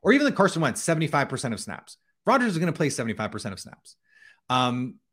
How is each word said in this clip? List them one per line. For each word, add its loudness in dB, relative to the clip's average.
Or 6
even 4
the 2
Carson 2
Wentz, 0
seventy-five 0
percent -4
of -8
snaps. -14
Rodgers 4
is -2
gonna 0
play 0
seventy-five -4
percent -10
of -12
snaps. -20
Um, 0